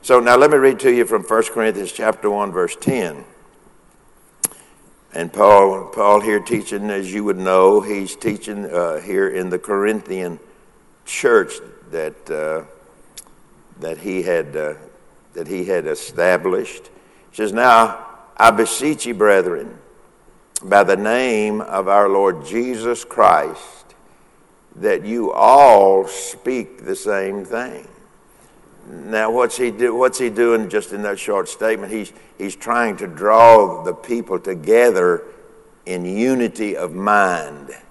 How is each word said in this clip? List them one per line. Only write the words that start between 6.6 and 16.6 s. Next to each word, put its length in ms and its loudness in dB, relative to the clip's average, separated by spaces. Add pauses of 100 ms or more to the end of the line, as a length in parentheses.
as 240 -6
you 100 -6
would 140 -2
know, 420 4
he's 380 -8
teaching, 480 -8
uh, 340 -4
here 300 -4
in 200 -6
the 100 -6
Corinthian 800 -6 (640)
church 480 0 (380)
that, 380 -10
uh, 340 -6 (1160)
that 200 -10
he 240 -8
had, 340 -4
uh, 160 -8 (600)
that 140 -12
he 180 -8
had 220 -4
established. 1040 -4 (420)